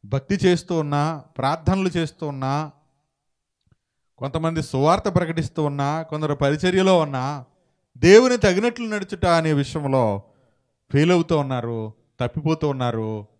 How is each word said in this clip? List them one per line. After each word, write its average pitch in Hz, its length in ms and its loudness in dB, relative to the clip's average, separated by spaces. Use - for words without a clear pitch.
భక్తి 135 300 -4
చేస్తూ 175 340 0
ఉన్నా, 147 440 -4
ప్రార్థనలు 165 600 0
చేస్తూ 160 300 -6
ఉన్నా, 139 440 -6
కొంతమంది 160 440 -4
సువార్త 156 540 0
ప్రకటిస్తూ 165 480 -2
ఉన్నా, 143 380 -2
కొందరు 156 320 -4
పరిచర్యలో 180 680 2
ఉన్నా, 139 460 -4
దేవుని 226 400 8
తగినట్లు 220 520 0
నడుచుట 196 360 -6
అనే 165 280 2
విషయంలో 135 680 -2
ఫెయిల్ 156 200 4
అవుతూ 165 260 2
ఉన్నారు, 117 560 -4
తప్పిపోతూ 151 500 -2
ఉన్నారు 113 580 -4